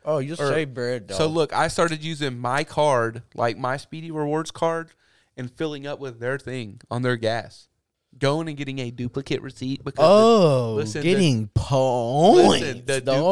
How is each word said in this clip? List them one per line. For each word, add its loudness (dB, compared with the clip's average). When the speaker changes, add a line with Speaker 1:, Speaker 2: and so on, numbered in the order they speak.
Speaker 1:
Oh, 0
you -6
Speaker 2:
Or -8
Speaker 1:
say -2
bread, -8
dog. -8
Speaker 2:
So 0
look, 0
I 0
started -2
using -6
my -2
card, 0
like, -2
my -4
Speedy -14
Rewards -4
card, -4
and -12
filling -8
up -10
with -12
their -4
thing -12
on -4
their 0
gas. -6
Going -2
and -10
getting -8
a -8
duplicate -6
receipt -10
because 2
the, 8
Speaker 1:
Oh, 6
Speaker 2:
listen, -4
the, 0
Speaker 1:
getting 2
points, 4
Speaker 2:
listen, -8
the -2
Speaker 1:
dog. 0